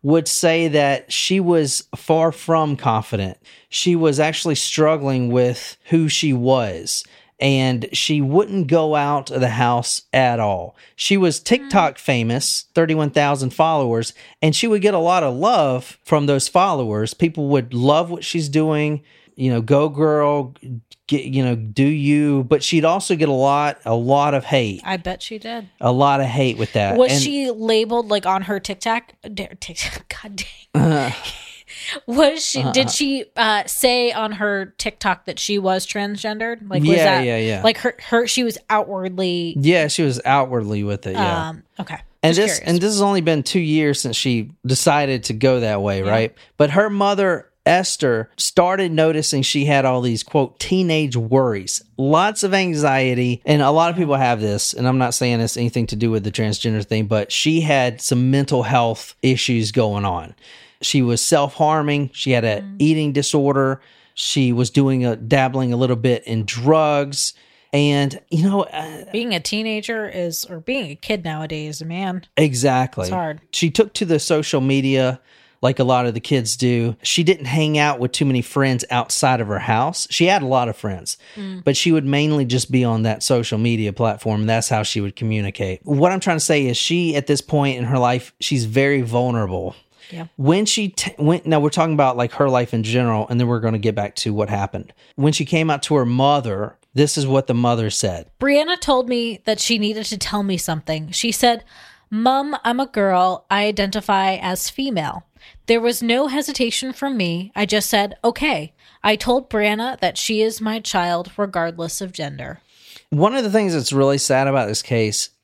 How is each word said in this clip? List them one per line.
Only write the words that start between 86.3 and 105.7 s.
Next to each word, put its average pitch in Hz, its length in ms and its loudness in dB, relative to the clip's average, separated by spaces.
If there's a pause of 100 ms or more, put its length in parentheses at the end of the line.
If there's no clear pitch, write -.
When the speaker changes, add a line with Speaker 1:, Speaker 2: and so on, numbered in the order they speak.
Speaker 1:
to 156 100 -2
say 147 220 2
is 120 80 0
she, 170 400 0
at 143 120 -2
this 147 120 2
point 139 380 0
in 123 80 -4
her 131 120 0
life, 123 440 0
she's 123 240 -2
very 135 360 2
vulnerable. 110 720 -2 (380)
Speaker 2:
Yeah. 165 240 -12
Speaker 1:
When 165 300 2
she 208 240 -2
t-, - 280 -8
went, 156 280 2
now 156 160 4
we're 147 80 2
talking 160 240 0
about, 135 240 2
like, 120 160 -2
her 139 160 2
life 123 240 0
in 113 100 0
general, 113 460 0
and 120 100 0
then 123 80 2
we're 117 140 0
gonna 113 180 0
get 107 160 0
back 104 220 -4
to 110 160 -4
what 104 160 -2
happened. 101 420 -6 (240)
When 147 160 2
she 147 140 -2
came 160 240 0
out 143 140 0
to 156 120 0
her 131 100 4
mother, 120 680 2 (180)
this 147 240 2
is 143 80 0
what 135 220 2
the 123 60 0
mother 120 360 2
said. 87 480 -6
Speaker 2:
Brianna 294 400 2
told 254 300 0
me 233 380 -4
that 214 160 -2
she 233 180 0
needed 208 280 -4
to 214 100 -8
tell 208 260 -4
me 190 140 -2
something. 160 540 -6
She 233 200 -2
said, 233 320 0 (460)
"Mom, 262 560 0
I'm 240 160 -2
a 269 40 -2
girl. 185 640 0
I 202 140 0
identify 196 720 -2
as 185 340 -6
female." 190 540 -6 (420)
There 233 160 2